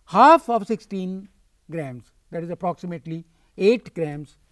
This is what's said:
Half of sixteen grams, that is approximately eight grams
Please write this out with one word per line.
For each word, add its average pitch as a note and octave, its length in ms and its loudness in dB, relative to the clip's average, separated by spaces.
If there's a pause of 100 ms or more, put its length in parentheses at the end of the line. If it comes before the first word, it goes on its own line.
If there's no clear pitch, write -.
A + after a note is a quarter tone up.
Half C4+ 440 6
of A3+ 180 -2
sixteen F#3+ 600 -8 (420)
grams, C3+ 400 -10 (200)
that E3+ 120 -8
is E3+ 60 -12
approximately E3+ 760 -8 (320)
eight A3 360 0
grams D3+ 440 -8 (140)